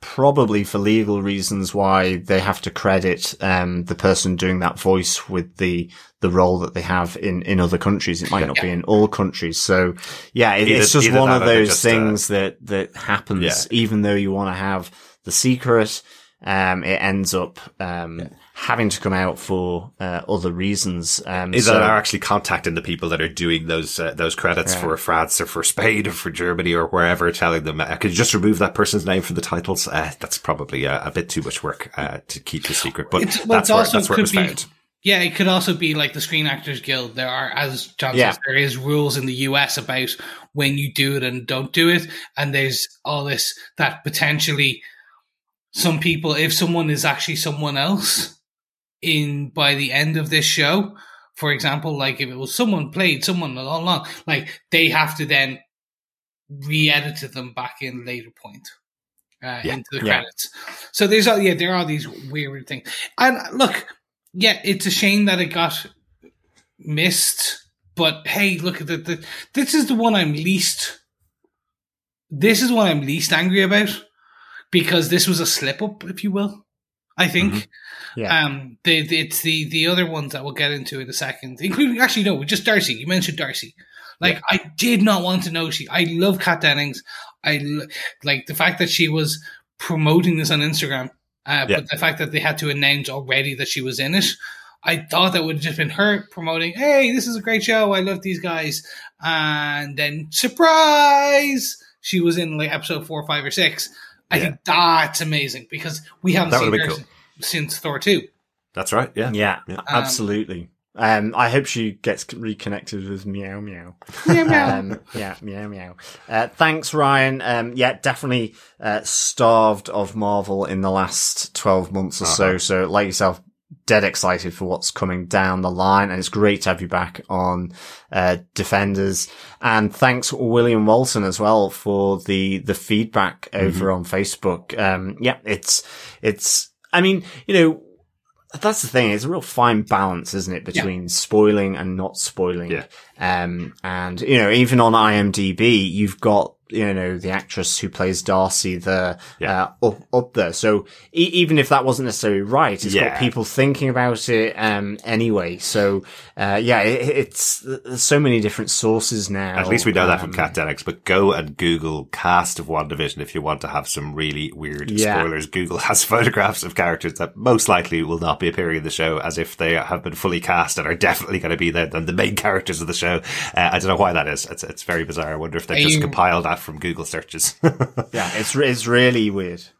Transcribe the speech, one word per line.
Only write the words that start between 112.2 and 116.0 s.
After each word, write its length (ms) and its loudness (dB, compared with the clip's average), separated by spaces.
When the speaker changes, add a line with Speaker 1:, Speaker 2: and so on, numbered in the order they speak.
Speaker 1:
c-, 80 -14
reconnected 680 -8
with 180 -10
Meow 360 -10
Meow. 340 -16
Speaker 3:
Meow 160 6
Meow. 360 2
Speaker 1:
Um, 200 -8
yeah, 280 -6
Meow 260 -12
Meow. 280 -16